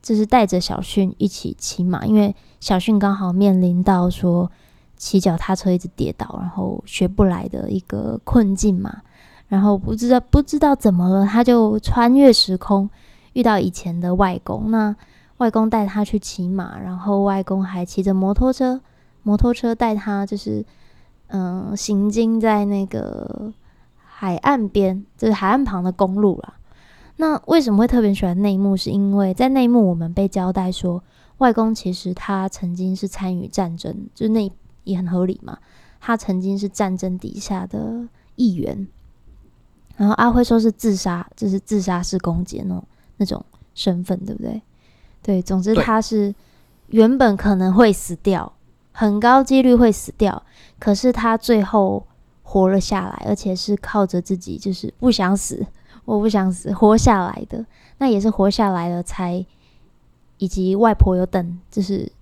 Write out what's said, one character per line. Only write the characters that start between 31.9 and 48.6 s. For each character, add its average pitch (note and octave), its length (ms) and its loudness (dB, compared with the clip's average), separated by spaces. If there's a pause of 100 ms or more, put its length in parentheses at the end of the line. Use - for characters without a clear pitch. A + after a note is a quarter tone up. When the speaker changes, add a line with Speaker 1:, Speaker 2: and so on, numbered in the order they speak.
Speaker 1:
实 F3+ 200 -8
他 F#3+ 360 -4
曾 F3 240 -6
经 F#3 220 -4
是 G3 120 -6
参 F#3 300 -6
与 F3 100 -8
战 E3+ 300 -4
争， - 360 -10
就 A3 160 -4
那 G#3+ 220 0 (340)
也 F#3+ 120 -4
很 F3+ 100 -4
合 F3+ 180 0
理 - 180 -4
嘛， - 140 -16 (420)
他 A3+ 180 0
曾 F#3 240 -2
经 G3 160 -2
是 G3+ 100 -6
战 F#3+ 300 -4
争 F#3 220 -6
底 - 200 -12
下 F#3 280 -8
的 A3+ 400 -8 (280)
一 G#3+ 200 0
员。 G3 320 -8 (1080)
然 G3+ 100 2
后 G#3+ 80 4
阿 A#3+ 140 2
辉 B3 140 4
说 A#3 160 2
是 A3 100 2
自 G#3 240 0
杀， F3 320 -4 (120)
就 G#3+ 100 -4
是 F#3+ 100 0
自 G3+ 240 -2
杀 F3+ 220 -2
式 F#3 160 -4
攻 E3+ 240 -2
击 - 140 -10
的 - 80 -8
那 F3+ 100 -4
种， F3+ 100 -10 (320)
那 G3 80 0
种 - 200 -8 (280)
身 F3+ 300 -4
份， F3+ 220 -4
对 - 100 -8
不 - 80 -12
对？ A3 180 -8 (640)
对， F#3+ 180 0
总 F#3+ 200 -2
之 G#3 120 0
他 A3 280 2
是 G#3 340 -2 (520)
原 A3+ 300 6
本 A#3 200 4
可 G3+ 180 2
能 F#3 180 2
会 G#3+ 200 6
死 - 240 -6
掉， F#3 260 0
Speaker 2:
对。 - 560 -20